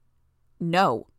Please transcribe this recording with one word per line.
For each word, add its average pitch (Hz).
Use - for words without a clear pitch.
"No, 170